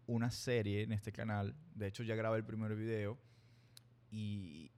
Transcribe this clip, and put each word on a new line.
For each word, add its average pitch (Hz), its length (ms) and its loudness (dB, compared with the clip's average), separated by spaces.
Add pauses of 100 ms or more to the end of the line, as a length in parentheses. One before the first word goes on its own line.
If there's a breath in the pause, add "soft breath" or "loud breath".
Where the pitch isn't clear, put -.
una 117 220 4
serie 107 540 2
en 113 80 0
este 104 220 -2
canal. 104 420 0 (180)
De 107 140 -2
hecho, 104 160 -4
ya 110 120 0
grabé 110 220 4
el 110 80 2
primer 110 300 -2
video 110 420 0 (920 loud breath)
y, 101 680 -6